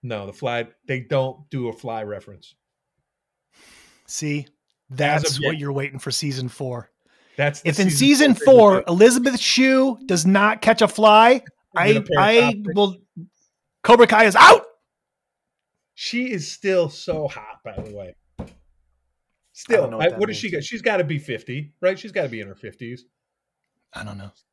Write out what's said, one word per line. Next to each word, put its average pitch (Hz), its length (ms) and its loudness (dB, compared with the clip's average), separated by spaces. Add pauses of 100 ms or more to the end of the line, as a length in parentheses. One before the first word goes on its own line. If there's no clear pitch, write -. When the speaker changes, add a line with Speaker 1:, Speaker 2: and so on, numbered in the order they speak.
Speaker 1:
No, 107 240 -10
the 98 60 -16
Fly, 120 340 -8 (200)
they 131 140 -6
don't 131 480 -6
do 123 180 -8
a 110 60 -10
Fly 113 300 -12
reference. 104 500 -16 (1500)
Speaker 2:
See, 147 360 -8
Speaker 1:
As 139 40 -14 (460)
of 127 60 -16
Speaker 2:
that's 147 440 -2
what 139 120 -2
Speaker 1:
yet. 156 60 -8
Speaker 2:
you're 143 140 -8
waiting 135 240 -8
for 131 140 -10
season 131 380 -6
four. 123 420 -12 (460)
Speaker 1:
That's 143 240 -4
the 175 80 -4
Speaker 2:
If 151 100 -4
in 185 100 2
Speaker 1:
season 269 460 4
Speaker 2:
season - 100 -4
Speaker 1:
four 214 360 8
Speaker 2:
four, - 60 -10
Elizabeth 247 520 2
Shue 262 680 0
does 175 220 -2
not 202 340 2
catch 220 220 2
a 202 40 2
fly, 214 460 6
Speaker 1:
Is 262 80 -2
it - 40 -20 (300)
Speaker 2:
I, 175 120 0
Speaker 1:
a 214 60 4
pair 220 80 0
of 208 40 -10 (140)
Speaker 2:
I 214 220 4
Speaker 1:
chopsticks? 208 340 -4
Speaker 2:
will, 190 220 -2 (840)
Cobra 240 240 6
Kai 226 200 2
is 196 100 2
out! - 280 8 (1300)
Speaker 1:
She 254 360 -8
is 175 200 -10
still 180 380 -2
so 156 380 -8
hot, 107 360 -16
by 101 180 -14
the 104 140 -16
way. 92 200 -18 (1400)
Still, - 240 -4
Speaker 2:
I 185 40 2
don't 127 100 -4
know 117 60 -12
what 151 80 -2
Speaker 1:
I, 175 40 2
Speaker 2:
that 180 100 -12
Speaker 1:
what 208 80 -2
does 214 100 -10
she - 100 -10
Speaker 2:
means. 180 100 -8
Speaker 1:
get? 143 80 -10
She's 233 180 -12
gotta 202 200 -2
be 151 140 -6
fifty, 143 640 -12
right? 190 160 -2
She's 202 140 -20
gotta 160 180 -6
be 113 120 -12
in 101 60 -16
her 98 80 -20
fifties. 120 500 -18 (880)
Speaker 2:
I - 100 -16
don't 104 160 -16
know. 101 120 -20 (220)